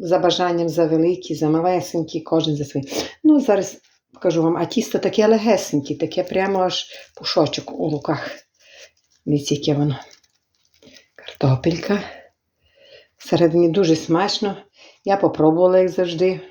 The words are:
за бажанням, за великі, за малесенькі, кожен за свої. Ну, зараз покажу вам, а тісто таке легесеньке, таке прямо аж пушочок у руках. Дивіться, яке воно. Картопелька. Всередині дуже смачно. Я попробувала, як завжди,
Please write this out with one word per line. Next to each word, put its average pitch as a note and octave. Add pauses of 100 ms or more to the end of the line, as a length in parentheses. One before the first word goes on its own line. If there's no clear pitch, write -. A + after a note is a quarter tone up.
за F3+
бажанням, E3+
за D#3+
великі, E3
за D3+
малесенькі, E3
кожен D#3
за C#3+
свої. - (360)
Ну, D4+
зараз G3+ (380)
покажу E3
вам, E3
а E3+
тісто -
таке G#3
легесеньке, G3+
таке E3
прямо F#3+
аж F3+ (280)
пушочок -
у E3+
руках. D3 (960)
Дивіться, D3
яке D3
воно. D3 (1160)
Картопелька. E3 (1120)
Всередині E3+
дуже D#3+
смачно. F#3 (480)
Я G3
попробувала, F3
як F#3
завжди, F3+ (100)